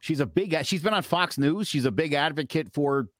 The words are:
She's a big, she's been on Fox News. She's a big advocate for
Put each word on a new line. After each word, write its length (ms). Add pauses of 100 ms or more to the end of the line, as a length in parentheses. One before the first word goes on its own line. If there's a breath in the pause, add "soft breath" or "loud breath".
She's 200
a 60
big, 280 (120)
she's 160
been 120
on 80
Fox 360
News. 280
She's 200
a 40
big 220
advocate 600
for 360 (120)